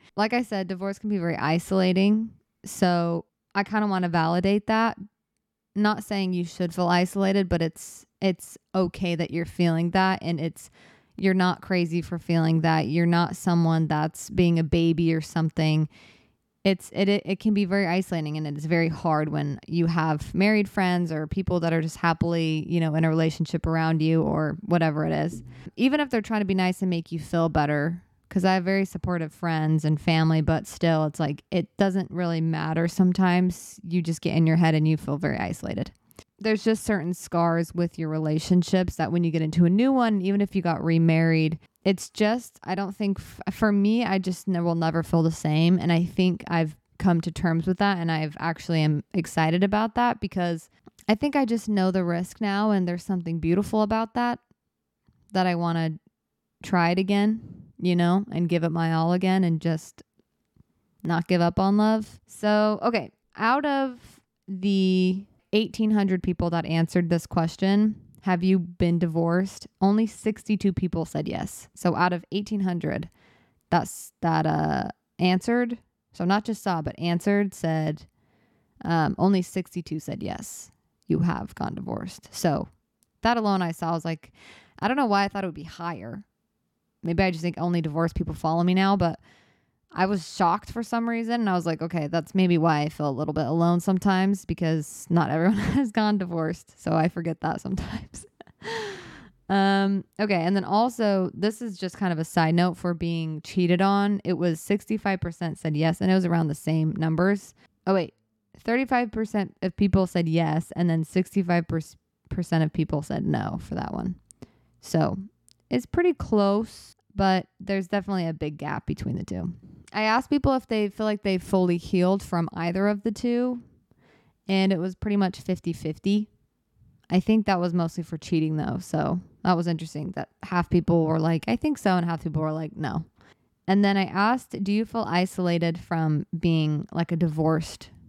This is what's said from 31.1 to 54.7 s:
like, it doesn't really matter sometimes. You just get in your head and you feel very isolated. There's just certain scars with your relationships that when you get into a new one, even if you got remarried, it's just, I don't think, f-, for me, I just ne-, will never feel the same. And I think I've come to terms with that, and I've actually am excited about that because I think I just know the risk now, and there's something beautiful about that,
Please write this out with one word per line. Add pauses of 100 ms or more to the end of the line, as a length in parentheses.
like,
it
doesn't
really
matter
sometimes.
You
just
get
in
your
head
and
you
feel
very
isolated. (460)
There's
just
certain
scars
with
your
relationships
that
when
you
get
into
a
new
one,
even
if
you
got
remarried, (260)
it's
just,
I
don't
think,
f-, (100)
for
me,
I
just
ne-,
will
never
feel
the
same.
And
I
think
I've (240)
come
to
terms
with
that,
and
I've
actually
am
excited
about
that
because (380)
I
think
I
just
know
the
risk
now,
and
there's
something
beautiful
about
that, (920)